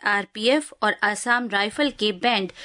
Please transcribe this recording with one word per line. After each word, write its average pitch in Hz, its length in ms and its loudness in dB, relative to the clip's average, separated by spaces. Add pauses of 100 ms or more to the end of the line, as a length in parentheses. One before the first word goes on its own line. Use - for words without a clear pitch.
आरपीएफ़ 214 640 0 (100)
और 208 220 2
आसाम 240 460 0
राइफल 214 500 0
के 208 120 2 (100)
बैंड 214 300 0 (140)